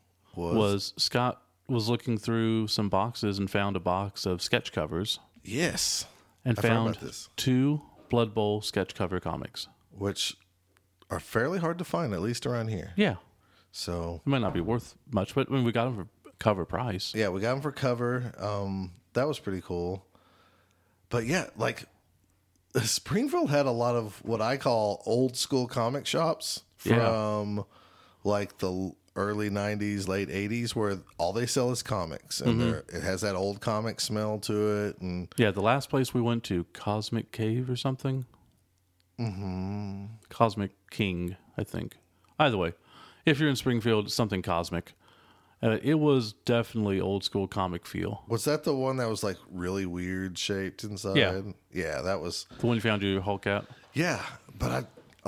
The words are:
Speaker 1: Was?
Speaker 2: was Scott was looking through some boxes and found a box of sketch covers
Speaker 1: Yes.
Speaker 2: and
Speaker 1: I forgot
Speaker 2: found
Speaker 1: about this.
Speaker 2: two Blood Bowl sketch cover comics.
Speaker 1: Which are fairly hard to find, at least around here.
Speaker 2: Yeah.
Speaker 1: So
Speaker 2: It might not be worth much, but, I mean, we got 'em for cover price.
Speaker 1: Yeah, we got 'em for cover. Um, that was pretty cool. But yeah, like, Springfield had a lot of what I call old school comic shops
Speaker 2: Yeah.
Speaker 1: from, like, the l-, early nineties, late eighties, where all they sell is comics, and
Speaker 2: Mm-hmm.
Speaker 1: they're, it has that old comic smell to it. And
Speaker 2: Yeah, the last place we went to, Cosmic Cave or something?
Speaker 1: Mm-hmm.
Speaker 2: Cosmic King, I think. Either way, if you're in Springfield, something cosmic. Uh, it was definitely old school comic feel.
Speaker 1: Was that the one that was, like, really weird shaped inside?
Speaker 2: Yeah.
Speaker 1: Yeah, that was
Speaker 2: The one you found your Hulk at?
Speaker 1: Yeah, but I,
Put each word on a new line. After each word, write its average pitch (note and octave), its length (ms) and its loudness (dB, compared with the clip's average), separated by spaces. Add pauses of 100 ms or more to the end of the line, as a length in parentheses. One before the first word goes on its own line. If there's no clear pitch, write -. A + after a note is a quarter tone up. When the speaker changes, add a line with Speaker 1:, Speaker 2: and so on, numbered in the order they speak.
(360)
Speaker 1:
Was? E2+ 200 -2
Speaker 2:
was G2+ 420 2
Scott - 440 0 (240)
was A2+ 220 0
looking A#2 300 0
through A2+ 500 2
some G#2+ 200 0
boxes G2+ 500 0
and G2 120 0
found G2+ 240 0
a F#2+ 60 -2
box F#2 460 0
of F2+ 160 0
sketch - 300 0
covers E2 460 -2 (240)
Speaker 1:
Yes. - 640 -2 (400)
Speaker 2:
and A#2+ 140 2
Speaker 1:
I - 20 -4
forgot A#2 140 4
Speaker 2:
found A2+ 160 2
Speaker 1:
about G#2+ 120 -8
this. - 340 -14
Speaker 2:
two C3+ 440 2 (300)
Blood A#2 240 2
Bowl G#2 260 2
sketch - 340 -2
cover F#2 240 -2
comics. - 480 -6 (240)
Speaker 1:
Which - 460 -4 (760)
are F#2 100 -4
fairly C#3+ 380 0
hard E3+ 200 0
to F3 60 -6
find, E3 280 -2
at F2 80 -2
least A#2 260 -2
around A#2 220 -2
here. G#2+ 280 -6
Speaker 2:
Yeah. F#3 200 4 (540)
Speaker 1:
So E2+ 540 -6
Speaker 2:
It - 40 0
might C#3 140 2
not F#2+ 120 0
be F2 60 0
worth A2 340 -2 (160)
much, G#2 240 0
but, C3+ 160 2
I - 40 0
mean, C3 100 2
we A#2 80 2
got A#2 140 2
'em B2+ 100 -4
for F#2+ 120 -8 (300)
cover G2 280 4
price. G2+ 480 -4
Speaker 1:
Yeah, G#2+ 160 2
we F#2 100 -2
got A2+ 120 0
'em C#3 100 -2
for D3 100 -4
cover. B2 640 0
Um, G2 540 -4 (220)
that B2+ 140 2
was C#3+ 100 -4
pretty F#2+ 240 -4
cool. F2 420 -4 (1080)
But A#2+ 160 0
yeah, D#3+ 200 0 (100)
like, A#2+ 280 -4 (1000)
Springfield B3+ 680 0
had C#3+ 160 4
a C3 40 2
lot A#2+ 240 2
of A2 300 -4
what A2 160 0
I A#2+ 160 2
call A2+ 500 2
old B2 300 4
school B2+ 300 0
comic B2 400 -2
shops - 560 -2 (220)
Speaker 2:
Yeah. A#2 120 6 (100)
Speaker 1:
from, G#2+ 580 0 (600)
like, G2+ 340 0
the G2 140 -2
l-, F#2 240 -4 (180)
early G#2 360 0
nineties, G2+ 580 0
late F#2+ 220 0
eighties, G#2+ 440 -2
where G#2 240 0 (200)
all F2+ 160 0
they A#2+ 100 0
sell B2 260 2
is B2 120 -4
comics, F2 580 -4
and A#2+ 120 4
Speaker 2:
Mm-hmm. A2+ 80 4 (100)
Speaker 1:
they're, - 180 -4
it - 140 -6
has F#2 180 -2
that G2+ 160 0
old G2+ 240 -2
comic A2 400 -2
smell G#2+ 400 -2
to G#2 460 2
it. - 160 -6
And F2+ 340 -4
Speaker 2:
Yeah, A2 140 6
the F#2+ 100 -2
last A#2+ 300 2
place C3+ 240 0
we B2 80 2
went A#2 220 2
to, F2 280 0
Cosmic G#2+ 580 -2
Cave A2+ 380 -2
or B2+ 80 -2
something? C3 480 -2 (920)
Speaker 1:
Mm-hmm. G2 880 -4 (220)
Speaker 2:
Cosmic G#2 440 2 (180)
King, F2+ 460 0 (220)
I G#2+ 60 -2
think. - 320 -6 (420)
Either C3+ 180 4
way, E2+ 160 0 (540)
if D3+ 120 6
you're D3+ 100 4
in C3+ 80 4
Springfield, A2+ 540 2
something G2+ 320 2
cosmic. E2+ 520 -2 (680)
Uh, A2 200 4
it C#3+ 120 4
was C#3 380 4 (120)
definitely A2 560 2
old F#2+ 220 0
school G2 240 0
comic F#2 400 -2
feel. F2+ 400 -4
Speaker 1:
Was A2+ 200 -2
that D3+ 180 0
the D#3 100 2
one C3 220 0
that B2 120 -2
was, G#2+ 140 -4
like, G2 140 -2 (120)
really F2+ 380 -2
weird F2+ 500 -4
shaped F#2+ 460 -4
inside? G2+ 340 -4
Speaker 2:
Yeah. F#2+ 240 4 (320)
Speaker 1:
Yeah, D#2 300 -4
that F2+ 180 -2
was E2 260 -6 (120)
Speaker 2:
The - 80 0
one A#2 100 4
you A2 40 0
found G#2+ 220 2
your F#2+ 180 2
Hulk G2 260 -4
at? G2+ 180 0 (280)
Speaker 1:
Yeah, D3+ 320 -2 (340)
but A#2+ 140 0
I, C3 120 -2 (440)